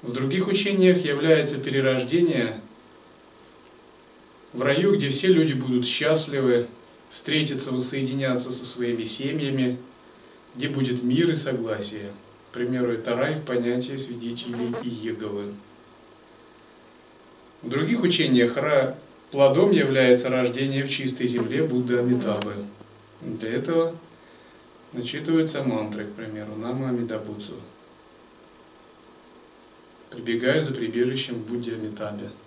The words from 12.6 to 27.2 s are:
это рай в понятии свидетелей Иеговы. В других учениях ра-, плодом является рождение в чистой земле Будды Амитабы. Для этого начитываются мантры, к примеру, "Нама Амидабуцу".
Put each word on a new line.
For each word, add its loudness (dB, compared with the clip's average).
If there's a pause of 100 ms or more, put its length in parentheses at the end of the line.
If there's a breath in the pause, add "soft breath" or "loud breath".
это -2
рай 0
в -6
понятии -2
свидетелей -6
Иеговы. -6 (2000)
В -10
других 0
учениях 4
ра-, 2 (360)
плодом 6
является 6
рождение 0
в -6
чистой -4
земле 0
Будды 0
Амитабы. 0 (680)
Для -8
этого 0 (1000 loud breath)
начитываются -2
мантры, -4
к -12
примеру, -12
"Нама -6
Амидабуцу". -6 (2500)